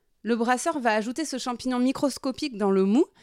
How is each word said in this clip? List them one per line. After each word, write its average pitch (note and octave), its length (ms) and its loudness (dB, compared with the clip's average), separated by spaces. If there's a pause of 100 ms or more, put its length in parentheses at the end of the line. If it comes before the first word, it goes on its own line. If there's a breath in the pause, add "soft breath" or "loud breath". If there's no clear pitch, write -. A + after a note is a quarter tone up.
(240)
Le A3 120 0
brasseur A#3+ 440 0
va A#3 140 2
ajouter A3+ 300 -2
ce C4+ 140 -6
champignon B3 420 -4
microscopique C4 800 -2
dans G3 140 2
le F#3+ 120 4
mou G#3+ 220 4 (180 loud breath)